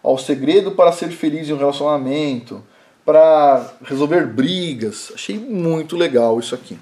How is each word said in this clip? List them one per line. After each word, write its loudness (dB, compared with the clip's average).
Ó, 2
o 2
segredo 0
para 4
ser -8
feliz -6
em -4
um -4
relacionamento, -2
pra 4
resolver 0
brigas. -4
Achei -10
muito -4
legal 2
isso -6
aqui, -14